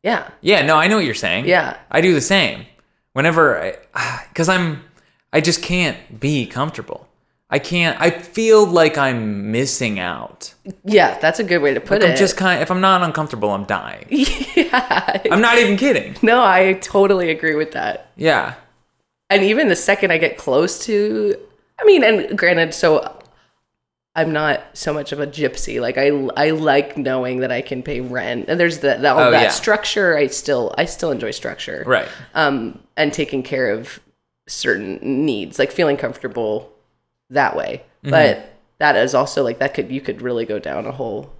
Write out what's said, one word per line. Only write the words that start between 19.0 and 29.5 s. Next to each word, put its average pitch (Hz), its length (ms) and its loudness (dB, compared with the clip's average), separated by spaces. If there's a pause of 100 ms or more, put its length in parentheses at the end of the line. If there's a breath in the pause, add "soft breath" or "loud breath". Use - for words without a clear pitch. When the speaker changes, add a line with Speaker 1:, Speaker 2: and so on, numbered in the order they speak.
Speaker 1:
And 196 140 4
even 220 240 2
the 180 80 4
second 196 360 0
I 165 60 2
get 165 200 0
close 147 480 0
to, 208 500 0 (440)
I - 60 -6
mean, 370 180 8
and 214 340 2
granted, 165 360 2
so - 440 0 (1000)
I'm 160 180 0
not 151 280 0 (120)
so - 200 -6
much 147 200 -6
of 143 80 -8
a 139 60 -4
gypsy. 139 540 -4
Like, 127 160 -4
I, 139 100 2 (340)
I 156 100 2
like 147 460 0
knowing 127 440 -4
that 127 100 -4
I 123 100 -4
can 127 220 -8
pay 131 180 -8
rent. 123 480 -6
And 175 100 -2
there's 165 200 2
the, 139 200 2
the, 139 120 2
all 131 80 4
Speaker 2:
Oh, 123 120 6
Speaker 1:
that 123 120 6
Speaker 2:
yeah. 107 60 4
Speaker 1:
structure. 202 680 0